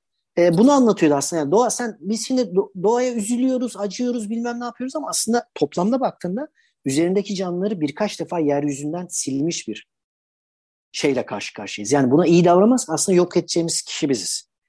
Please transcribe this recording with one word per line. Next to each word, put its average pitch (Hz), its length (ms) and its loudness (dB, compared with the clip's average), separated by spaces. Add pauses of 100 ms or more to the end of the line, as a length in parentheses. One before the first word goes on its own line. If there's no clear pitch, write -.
(380)
e, 175 200 4
bunu 254 140 8
anlatıyordu 208 440 4
aslında. 160 240 -2
Yani 143 120 -2
doğa, 233 180 4
sen, 233 300 -6
biz 214 260 -6
şimdi 254 140 0
do-, 185 420 -2
doğaya 240 320 2
üzülüyoruz, 240 600 -2
acıyoruz, 214 540 -4
bilmem 240 300 -6
ne 240 40 -8
yapıyoruz 247 320 -8
ama 294 120 -8
aslında 220 460 -2
toplamda 202 460 0
baktığında 220 480 -6 (360)
üzerindeki 185 500 0
canlıları 185 460 -4
birkaç 151 400 -4
defa 170 180 -6
yeryüzünden 147 720 -2
silmiş 139 580 -4
bir 104 200 -12 (1040)
şeyle 131 340 -2
karşı - 280 -10
karşıyayız. 104 380 -8
Yani 135 180 4
buna 156 160 4
iyi 170 180 6
davranmaz, 196 440 6
aslında 160 280 0
yok 175 200 2
edeceğimiz 165 460 -2
kişi - 260 -4
biziz. - 400 -4 (200)